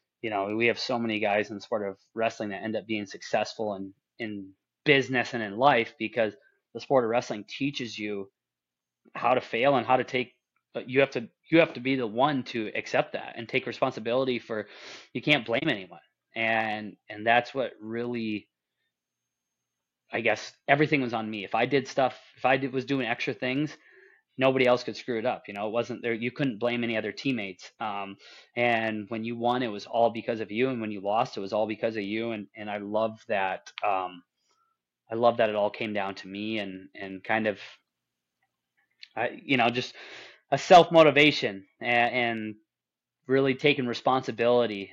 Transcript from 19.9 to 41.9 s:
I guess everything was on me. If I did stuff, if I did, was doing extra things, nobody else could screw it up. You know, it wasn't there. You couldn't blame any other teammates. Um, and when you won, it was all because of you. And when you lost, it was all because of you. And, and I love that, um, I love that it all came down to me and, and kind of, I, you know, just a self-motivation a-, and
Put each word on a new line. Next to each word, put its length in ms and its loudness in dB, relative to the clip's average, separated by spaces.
I 100 -2
guess 320 -2
everything 340 4
was 120 -4
on 160 -4
me. 140 -8
If 120 -6
I 100 2
did 220 0
stuff, 260 0
if 80 -4
I 120 4
did, 160 -4
was 120 -4
doing 220 -2
extra 260 -4
things, 420 -4
nobody 280 4
else 180 4
could 140 -8
screw 220 -6
it 60 -4
up. 220 -4
You 60 -12
know, 140 -6
it 60 -6
wasn't 280 -4
there. 120 -2
You 180 -4
couldn't 280 -2
blame 240 -2
any 140 -2
other 140 -2
teammates. 680 -6
Um, 360 -8
and 540 0
when 140 -6
you 140 -6
won, 260 0
it 80 -4
was 140 -10
all 260 4
because 280 -4
of 120 -8
you. 180 2
And 120 -4
when 100 -6
you 100 -8
lost, 360 0
it 40 -6
was 120 -6
all 140 2
because 300 -4
of 60 -4
you. 280 -4
And, 240 -8
and 140 -10
I 80 -6
love 500 -2
that, 440 -2
um, 380 -2
I 40 -4
love 220 4
that 120 4
it 60 -2
all 160 2
came 220 -6
down 220 -4
to 120 -14
me 320 -6
and, 360 -10
and 280 -12
kind 240 0
of, 120 -2
I, 260 -4
you 140 0
know, 120 4
just 240 -4
a 60 2
self-motivation 1080 8
a-, 40 -10
and 680 0